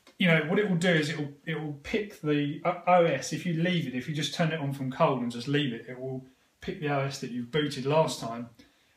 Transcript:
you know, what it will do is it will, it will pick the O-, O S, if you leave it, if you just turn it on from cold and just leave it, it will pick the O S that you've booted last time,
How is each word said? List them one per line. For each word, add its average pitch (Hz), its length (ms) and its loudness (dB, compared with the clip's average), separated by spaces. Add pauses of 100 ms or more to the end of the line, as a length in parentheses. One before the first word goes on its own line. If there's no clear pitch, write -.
(180)
you 185 100 4
know, 160 200 6
what 196 120 2
it 208 100 2
will 180 80 2
do 180 120 4
is 151 200 4
it 160 80 -4
will, 143 160 -4 (120)
it 156 140 -4
will 151 240 -6
pick - 380 -4
the 147 420 0
O-, 175 240 0
O 180 180 8
S, 143 280 0
if 151 120 -4
you 165 160 0
leave 170 260 0
it, 123 80 -6
if 123 120 -6
you 160 80 -4
just - 200 -4
turn 160 160 0
it 160 80 -4
on 139 120 -4
from 135 200 -6
cold 127 300 2
and 120 100 -4
just 120 160 -8
leave 143 260 0
it, 113 160 -10
it 123 100 -12
will 131 240 -8 (380)
pick - 180 -8
the 147 100 -4
O 143 120 0
S 139 180 -4
that 127 120 -8
you've 120 200 -6
booted 143 360 -2
last 151 340 2
time, 120 260 -8 (500)